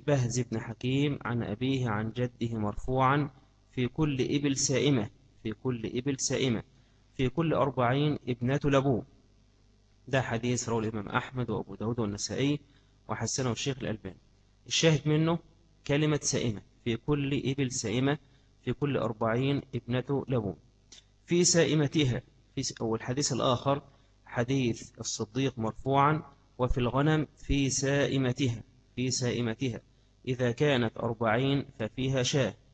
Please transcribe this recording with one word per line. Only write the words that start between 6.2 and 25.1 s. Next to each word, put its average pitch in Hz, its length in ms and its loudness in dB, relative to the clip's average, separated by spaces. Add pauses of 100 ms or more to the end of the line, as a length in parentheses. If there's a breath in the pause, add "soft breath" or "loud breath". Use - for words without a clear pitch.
في 131 160 0
كل 160 240 0
أربعين 135 720 2
ابنة 127 380 0
لبون". 139 380 4 (1040)
ده 127 140 0
حديث 117 480 -2
رواه 113 100 0
الإمام 107 300 -4
أحمد 123 400 -2
وأبو 98 260 -6
داود 117 240 -2
والنسائي، 107 600 -2 (480 soft breath)
وحسنه 127 440 -4
الشيخ 127 260 -4
الألباني. 98 400 -8 (500)
الشاهد 156 400 4
منه 160 320 2 (480)
كلمة 147 360 2
سائمة، 107 380 -2 (220)
"في 113 140 -2
كل 143 480 -2
إبل 135 260 -2
سائمة، 123 460 0 (460 soft breath)
في 123 100 -2
كل 143 240 0
أربعين 117 640 0 (140)
ابنة 127 520 -2
لبون". 107 280 0 (720 loud breath)
في 175 180 4
سائمتها، 151 800 4 (340)
في 135 80 -2
س-، - 180 -6
والحديث 127 520 -2
الآخر 131 480 0 (440 soft breath)
حديث 123 760 -2
الصديق 123 600 -4